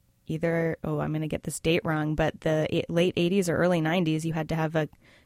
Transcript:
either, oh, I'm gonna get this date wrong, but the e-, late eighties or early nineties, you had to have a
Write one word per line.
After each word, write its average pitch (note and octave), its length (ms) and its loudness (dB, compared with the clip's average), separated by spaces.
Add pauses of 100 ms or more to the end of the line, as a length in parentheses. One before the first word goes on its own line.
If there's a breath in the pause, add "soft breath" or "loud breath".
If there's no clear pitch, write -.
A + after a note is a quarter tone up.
(280)
either, E3 560 0
oh, D3+ 160 -2
I'm D3 140 -2
gonna D#3 140 -4
get - 160 -6
this - 160 -8
date E3 240 2
wrong, D#3 300 0
but D#3 280 0
the D#3 300 0
e-, E3+ 160 0
late E3+ 300 2
eighties F3 320 2
or D3+ 80 0
early F3 240 2
nineties, D#3 440 0
you D#3+ 80 -2
had D#3+ 160 -4
to D#3+ 60 -2
have D#3+ 200 -2
a D#3 140 0 (360 soft breath)